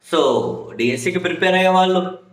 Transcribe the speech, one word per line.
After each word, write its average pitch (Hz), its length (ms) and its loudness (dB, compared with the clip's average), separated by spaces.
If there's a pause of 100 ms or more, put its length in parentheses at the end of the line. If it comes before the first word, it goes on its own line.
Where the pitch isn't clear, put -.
So 160 120 2 (560)
డిఎస్సికి 123 440 -2
ప్రిపేర్ 185 360 0
అయ్యే 190 200 4
వాళ్ళు 185 260 4 (320)